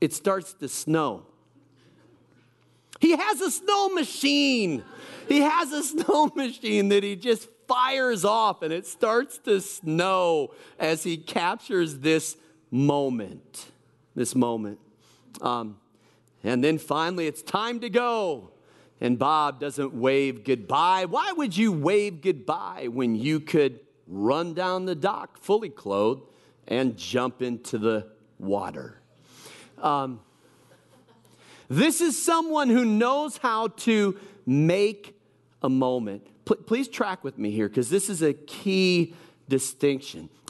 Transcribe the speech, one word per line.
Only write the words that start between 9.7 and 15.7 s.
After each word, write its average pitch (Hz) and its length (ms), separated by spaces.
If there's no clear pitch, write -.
as 160 240
he 170 140
captures 170 840
this 156 360
moment, 127 960
this - 180
moment. 117 460
Um, 113 380